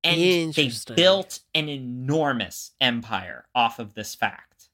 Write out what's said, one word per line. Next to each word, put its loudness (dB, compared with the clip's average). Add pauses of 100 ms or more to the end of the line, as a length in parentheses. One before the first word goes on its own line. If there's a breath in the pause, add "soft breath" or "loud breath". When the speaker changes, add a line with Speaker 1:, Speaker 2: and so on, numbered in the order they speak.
Speaker 1:
And 2
they 4
Speaker 2:
Interesting. -2
Speaker 1:
built 4 (120)
an -2
enormous -2 (100)
empire -2
off 2
of -12
this -10
fact. -8